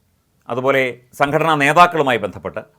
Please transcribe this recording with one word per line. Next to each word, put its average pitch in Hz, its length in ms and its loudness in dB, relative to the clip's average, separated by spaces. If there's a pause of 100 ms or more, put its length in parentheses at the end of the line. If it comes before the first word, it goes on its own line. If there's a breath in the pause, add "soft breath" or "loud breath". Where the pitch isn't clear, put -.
(520)
അതുപോലെ 131 300 0 (380)
സംഘടനാ 156 340 0 (120)
നേതാക്കളുമായി 151 600 2
ബന്ധപ്പെട്ട് 95 340 -12 (180)